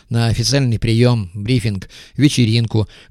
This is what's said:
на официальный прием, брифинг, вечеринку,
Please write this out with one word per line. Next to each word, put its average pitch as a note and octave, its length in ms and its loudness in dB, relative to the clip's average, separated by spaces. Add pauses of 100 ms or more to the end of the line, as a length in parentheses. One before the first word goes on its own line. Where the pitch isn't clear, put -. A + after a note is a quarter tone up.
на A#2 180 0
официальный A#2 540 0
прием, A#2 520 2
брифинг, G#2 560 -4 (280)
вечеринку, A#2 720 0 (220)